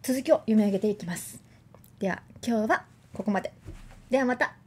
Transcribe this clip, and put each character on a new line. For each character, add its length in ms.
続 200
き 100
を 60
読 180
み 80
上 80
げ 80
て 80
い 80
き 100
ま 100
す。 240
で 120
は、 120
今 220
日 40
は 140
こ 100
こ 80
ま 100
で。 120
で 80
は 60
ま 120
た。 300